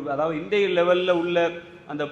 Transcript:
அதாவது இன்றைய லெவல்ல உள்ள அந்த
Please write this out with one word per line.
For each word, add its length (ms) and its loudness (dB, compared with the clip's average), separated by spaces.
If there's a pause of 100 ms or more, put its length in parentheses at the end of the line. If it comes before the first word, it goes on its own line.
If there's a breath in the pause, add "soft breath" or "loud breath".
(140)
அதாவது 280 -2
இன்றைய 260 0 (100)
லெவல்ல 440 4
உள்ள 140 -2 (560)
அந்த 200 -4